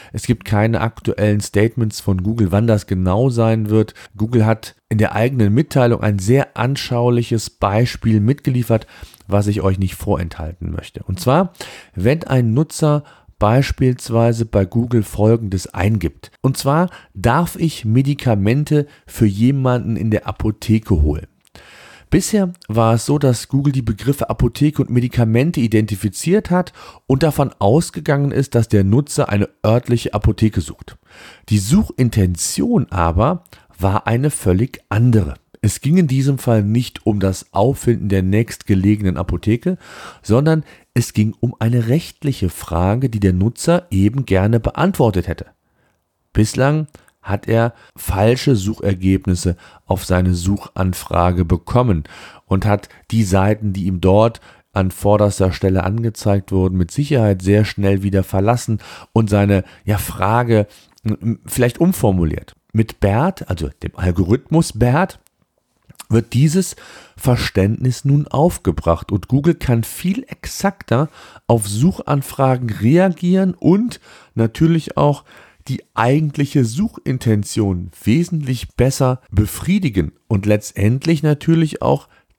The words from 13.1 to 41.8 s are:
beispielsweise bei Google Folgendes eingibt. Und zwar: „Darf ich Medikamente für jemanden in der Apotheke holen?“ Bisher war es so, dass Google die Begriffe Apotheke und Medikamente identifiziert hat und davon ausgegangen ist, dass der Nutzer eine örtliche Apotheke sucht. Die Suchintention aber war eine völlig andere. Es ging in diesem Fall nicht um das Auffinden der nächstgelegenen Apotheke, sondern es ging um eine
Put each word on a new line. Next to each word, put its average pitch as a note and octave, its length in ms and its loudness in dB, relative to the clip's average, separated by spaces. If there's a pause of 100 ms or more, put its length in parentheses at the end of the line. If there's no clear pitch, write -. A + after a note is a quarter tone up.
beispielsweise A#2 1040 0
bei G2+ 220 0
Google A#2 360 0
Folgendes G#2 640 0
eingibt. F#2+ 640 -4 (120)
Und C3+ 160 0
zwar: D#3+ 320 0 (240)
„Darf B2 420 0
ich - 300 -4
Medikamente C3+ 1000 0 (200)
für - 180 0
jemanden A#2+ 720 0
in G#2+ 140 -4
der - 180 -2
Apotheke G#2+ 720 0
holen?“ D2+ 260 0 (840)
Bisher F#3+ 420 0 (140)
war A2+ 280 2
es A2+ 120 -2
so, C#3+ 140 0
dass C3 280 0
Google C#3 240 0
die C3 100 -2
Begriffe A2+ 460 -4
Apotheke C#3+ 540 0
und - 80 -4
Medikamente A#2+ 720 0
identifiziert A2 880 0
hat F3+ 220 0 (340)
und C3+ 160 2
davon D3 380 0
ausgegangen C#3+ 720 0
ist, C3 240 -2
dass A2+ 120 2
der G2+ 140 4
Nutzer B2 460 0
eine G2+ 200 0 (160)
örtliche A#2 480 0
Apotheke G#2 480 0
sucht. - 380 -14 (500)
Die G#2+ 100 2
Suchintention A#2+ 1300 0
aber F#2 540 0 (340)
war G2 300 -2
eine B2+ 220 0
völlig G2 580 0
andere. G#2+ 460 2 (280)
Es G#2 200 -2
ging D#3+ 160 2
in E3+ 100 2
diesem C3+ 300 0
Fall A2 260 2
nicht A2+ 420 -2
um G#2 140 0
das F#2+ 320 -2
Auffinden A#2 560 0
der G2 140 2
nächstgelegenen G2+ 960 0
Apotheke, G#2 600 -2 (460)
sondern D3+ 420 2 (300)
es - 180 -2
ging A2 260 0
um B2 220 -4
eine A#2 260 0